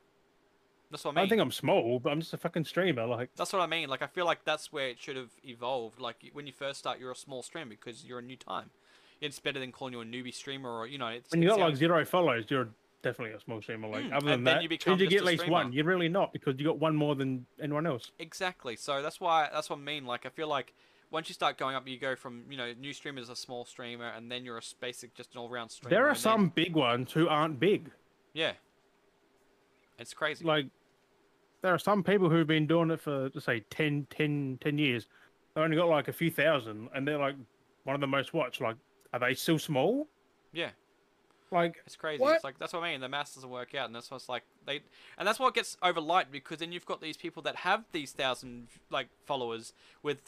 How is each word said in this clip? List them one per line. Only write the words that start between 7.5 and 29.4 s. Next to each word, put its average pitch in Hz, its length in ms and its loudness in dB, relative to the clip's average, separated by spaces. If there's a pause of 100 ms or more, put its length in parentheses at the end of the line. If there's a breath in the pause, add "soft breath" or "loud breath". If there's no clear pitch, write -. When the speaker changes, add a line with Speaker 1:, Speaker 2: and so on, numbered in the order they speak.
Speaker 1:
because 120 340 -16
you're 123 140 -12
a 120 40 -12
new 127 140 -16
time. - 320 -10 (540 soft breath)
It's 147 180 -8
better 139 200 -4
than 127 120 -8
calling 127 220 -10
you 117 80 -8
a - 20 -10
newbie 123 300 -10
streamer 135 360 -10
or, 113 160 -6
you 143 120 -12
know, 123 100 -4
it's, 120 220 -10
Speaker 2:
when 170 100 2
you 170 80 6
Speaker 1:
it's 214 80 6
Speaker 2:
got, 190 80 4
Speaker 1:
the 160 60 4
Speaker 2:
like, 143 80 0
zero 165 260 4
followers, 143 460 2
you're 131 180 0 (340)
definitely 117 340 -4
a - 40 -16
small 113 220 -8
streamer. 110 260 -10
Like, 107 160 -4
Speaker 1:
Mm, - 120 -6
Speaker 2:
other 143 100 0
than 143 80 6
Speaker 1:
and 123 120 2
then 131 100 6
Speaker 2:
that, 165 60 2
Speaker 1:
you 165 60 -4
become 170 280 2
Speaker 2:
till 185 80 6
you 170 60 4
Speaker 1:
just - 0 -
Speaker 2:
get 190 80 6
at 190 40 2
Speaker 1:
a 180 40 2
Speaker 2:
least 165 160 4
Speaker 1:
streamer. 175 100 2
Speaker 2:
one, 143 200 2
you're 151 120 2
really 175 240 2
not 175 240 2
because - 260 -2
you 147 80 -2
got 160 120 2
one 156 180 2
more 147 200 2
than 131 300 -2 (140)
anyone 151 260 -2
else. 131 340 -4
Speaker 1:
Exactly. 170 560 -8
So 139 260 -4
that's 156 180 -6
why, 165 320 4
that's 151 180 -2
what 151 80 -6
I 143 40 -14
mean. 143 240 -8
Like, 120 200 -4
I - 20 -8
feel 156 200 -6
like 135 240 -2 (380 soft breath)
once 160 180 -4
you 180 60 -10
start 147 240 0
going 135 180 -2
up, 127 120 -8
you 127 100 -10
go 131 180 -2
from, 120 340 -14
you 143 60 -14
know, 120 180 -6
new 135 180 -12
streamer 139 280 -10
is 117 80 -12
a 120 80 -12
small 120 280 -10
streamer, 120 440 -10
and 113 220 -12
then 127 140 -8
you're 120 120 -10
a - 20 -8
s-, - 220 -14
basic, 123 340 -10
just - 200 -18
an 123 60 -12
all-round 120 300 -8
streamer, - 200 -6
Speaker 2:
There 220 140 6
are 294 60 4
Speaker 1:
and 262 60 2
then - 40 -4
Speaker 2:
some 220 280 6
big 165 260 0
ones 127 380 2
who 160 160 4
aren't 156 320 2
big. 170 300 4 (440)
Speaker 1:
Yeah. 151 180 0 (1500)